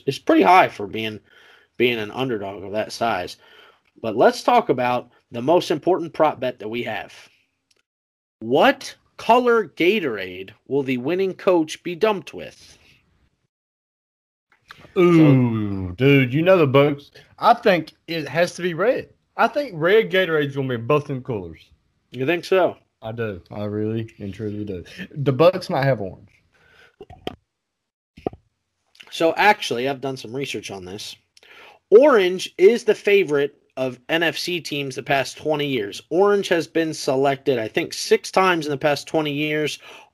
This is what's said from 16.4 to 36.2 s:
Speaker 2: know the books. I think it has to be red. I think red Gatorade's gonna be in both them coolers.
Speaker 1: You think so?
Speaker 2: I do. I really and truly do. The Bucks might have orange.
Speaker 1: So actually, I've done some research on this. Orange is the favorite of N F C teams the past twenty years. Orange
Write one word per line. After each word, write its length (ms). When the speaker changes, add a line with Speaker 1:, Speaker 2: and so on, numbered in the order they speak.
Speaker 2:
know 160
the 100
books. 440
I 160
think 380
it 200
has 280
to 60
be 120
red. 360
I 120
think 280
red 360
Gatorade's 440
gonna 140
be 60
in 120
both 200
them 140
coolers. 480
Speaker 1:
You 140
think 200
so? 320
Speaker 2:
I 100
do. 300
I 140
really 540
and 140
truly 300
do. 220
The 220
Bucks 360
might 140
have 180
orange. 280
Speaker 1:
So 240
actually, 540
I've 120
done 160
some 180
research 360
on 140
this. 300
Orange 680
is 260
the 120
favorite 680
of 220
N 140
F 140
C 220
teams 360
the 80
past 340
twenty 300
years. 420
Orange 380